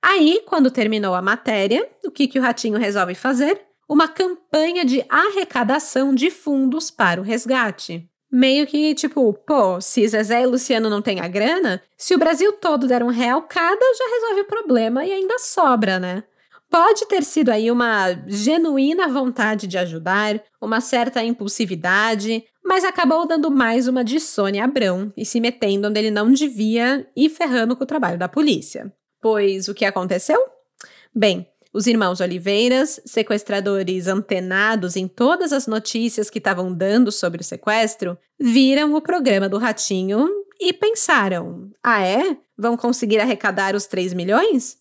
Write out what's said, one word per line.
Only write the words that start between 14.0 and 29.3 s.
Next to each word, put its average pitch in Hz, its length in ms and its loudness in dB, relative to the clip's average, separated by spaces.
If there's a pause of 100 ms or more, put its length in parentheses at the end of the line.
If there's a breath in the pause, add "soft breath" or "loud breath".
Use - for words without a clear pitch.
resolve 440 280 0
o 403 40 -4
problema 269 580 0
e 392 80 -4
ainda 392 260 -2
sobra, 226 600 2
né? 180 260 -6 (460 soft breath)
Pode 415 360 4
ter 381 160 0
sido 285 280 0
aí 220 200 0
uma 220 440 2 (120)
genuína 302 840 0
vontade 240 580 -2
de 185 100 -6
ajudar, 185 680 -2 (160 soft breath)
uma 220 220 -2
certa 247 420 -2
impulsividade, 214 1200 -2 (200)
mas 370 200 0
acabou 339 420 2
dando 320 240 0
mais 247 380 2
uma 254 140 0
de 240 160 -2
Sônia 202 460 -2
Abrão 208 500 -2
e 214 120 -8
se - 120 -2
metendo 208 500 -2
onde 214 100 -2
ele 214 120 0
não 214 220 4
devia 247 840 0
e 294 140 2
ferrando 254 480 0
com 262 80 -4
o - 20 -6
trabalho 220 320 -2
da 180 100 -4
polícia. 240 640 -2 (300)
Pois 196 480 0